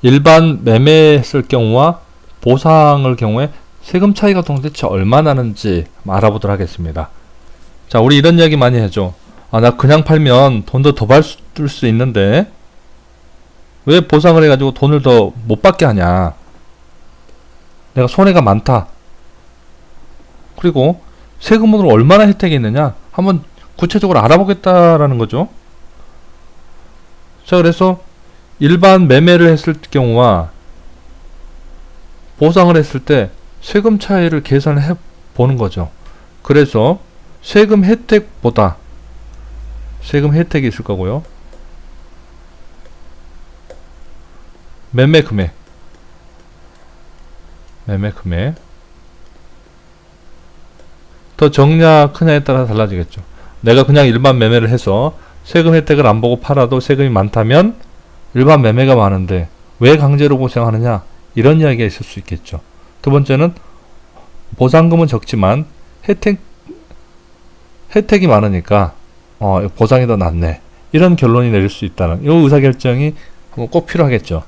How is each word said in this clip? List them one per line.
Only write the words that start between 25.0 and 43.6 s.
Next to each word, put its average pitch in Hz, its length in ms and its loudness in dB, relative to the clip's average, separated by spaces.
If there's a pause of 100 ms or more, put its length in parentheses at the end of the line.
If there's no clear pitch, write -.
거죠. 113 320 -6 (1900)
자, 180 140 -2
그래서 180 420 0 (580)
일반 175 480 4
매매를 170 420 4
했을 160 260 0 (160)
경우와 117 600 0 (1900)
보상을 175 360 2
했을 147 260 -2
때 127 280 -2 (320)
세금 208 380 -2
차이를 170 440 -2
계산을 143 400 -2
해 165 120 -4 (400)
보는 127 240 -2
거죠. 90 320 -6 (520)
그래서 139 580 0 (420)
세금 208 420 2
혜택보다, 208 920 -2 (1200)
세금 147 320 -2
혜택이 156 360 -2
있을 110 160 -10
거고요. 101 380 -6 (3750)